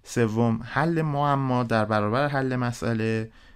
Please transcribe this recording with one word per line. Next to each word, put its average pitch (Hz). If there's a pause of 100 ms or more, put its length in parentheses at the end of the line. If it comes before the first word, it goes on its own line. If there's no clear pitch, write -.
سوم 113
حل 160
معما 139
در 113
برابر 110
حل 131
مسئله، 113 (260)